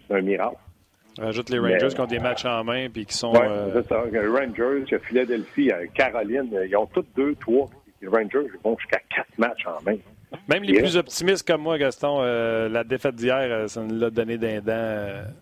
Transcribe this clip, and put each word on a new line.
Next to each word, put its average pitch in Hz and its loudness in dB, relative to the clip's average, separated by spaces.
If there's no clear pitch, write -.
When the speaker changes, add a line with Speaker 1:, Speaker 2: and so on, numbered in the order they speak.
Speaker 1:
c'est 101 -2
un 95 2
miracle. 98 -2
Speaker 2:
Rajoute 110 -6
les 123 0
Speaker 1:
Mais 113 2
Speaker 2:
Rangers 131 2
qui 131 -2
ont 123 -2
des 117 -2
matchs 123 -2
en 117 -2
main 127 -4
puis 107 -10
qui - -8
sont, 117 -4
Speaker 1:
Ouais, 120 8
Speaker 2:
euh, 101 -2
Speaker 1:
c'est 117 -14
ça. 113 0
Rangers, 117 0
Philadelphie, 120 0
euh, 87 -2
Caroline, 120 0
ils 95 2
ont 107 4
tous - -2
deux, 139 0
trois. 131 2
Les 95 -12
Rangers, 113 2
ils - -16
vont 113 2
jusqu'à - -2
quatre - -6
matchs 117 0
en 80 -6
main. 104 0
Speaker 2:
Même 190 0
les 196 2
Speaker 1:
Yeah. 123 8
Speaker 2:
plus 175 2
optimistes 175 0
comme 156 2
moi, 160 0
Gaston, 143 0
euh, 113 2
la 113 0
défaite 123 -2
d'hier, 123 2
euh, 117 -2
ça 113 -8
nous 110 -4
l'a 117 2
donné 113 -2
d'un 110 -2
dent, 107 0
euh, 104 -4